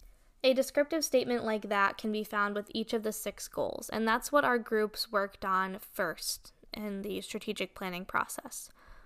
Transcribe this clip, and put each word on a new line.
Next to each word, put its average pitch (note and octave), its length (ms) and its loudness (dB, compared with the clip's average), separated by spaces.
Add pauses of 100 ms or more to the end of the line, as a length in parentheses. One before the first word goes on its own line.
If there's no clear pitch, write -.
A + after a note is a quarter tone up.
(440)
A C4 100 8
descriptive C#4+ 480 2
statement B3 420 2
like G#3+ 240 0
that G3+ 300 4
can G#3+ 140 -2
be G#3+ 100 0
found G#3 320 0
with G#3 180 -6
each A3 200 -2
of A3+ 100 0
the A3 100 -2
six - 360 -8
goals, - 400 -4
and A3+ 180 0
that's A3+ 240 2
what C#4+ 140 6
our B3 140 4
groups G#3+ 520 0
worked G3 340 -2
on F#3 360 0
first - 720 -6 (200)
in G3+ 300 -6
the F#3+ 180 -4
strategic G3 540 -6
planning F#3 300 -6
process. - 680 -4 (360)